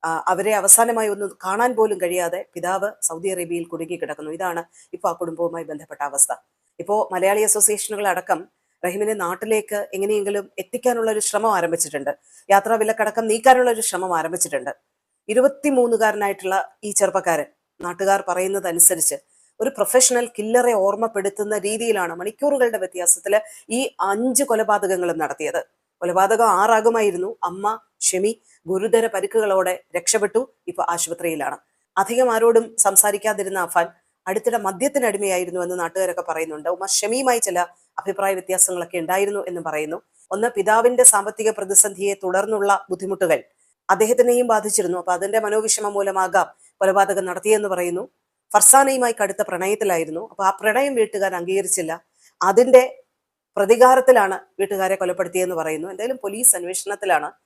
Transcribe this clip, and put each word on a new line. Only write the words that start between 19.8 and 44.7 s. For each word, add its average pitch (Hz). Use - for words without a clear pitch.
കില്ലറെ 240
ഓർമ്മപ്പെടുത്തുന്ന 208
രീതിയിലാണ് 202
മണിക്കൂറുകളുടെ 233
വ്യത്യാസത്തില് 185
ഈ 247
അഞ്ച് 226
കൊലപാതകങ്ങളും 196
നടത്തിയത്. 151
കൊലപാതകം 196
ആറാകുമായിരുന്നു. 214
അമ്മ 196
ഷെമി 202
ഗുരുതര 220
പരിക്കുകളോടെ 190
രക്ഷപ്പെട്ടു, 202
ഇപ്പൊ 175
ആശുപത്രിയിലാണ്. 165
അധികം 208
ആരോടും 226
സംസാരിക്കാതിരുന്ന 202
അഫാൻ 170
അടുത്തിടെ 214
മദ്യത്തിനടിമയായിരുന്നു 196
എന്ന് 180
നാട്ടുകാരൊക്കെ 175
പറയുന്നുണ്ട്. 160
ഉമ്മ 180
ഷെമിയുമായി 240
ചില 185
അഭിപ്രായ 196
വ്യത്യാസങ്ങളൊക്കെ 185
ഉണ്ടായിരുന്നു 196
എന്നും 175
പറയുന്നു. 156
ഒന്ന്, 208
പിതാവിന്റെ 233
സാമ്പത്തിക 214
പ്രതിസന്ധിയെ 196
തുടർന്നുള്ള 196
ബുദ്ധിമുട്ടുകൾ 185
അദ്ദേഹത്തിനെയും 240
ബാധിച്ചിരുന്നു. 202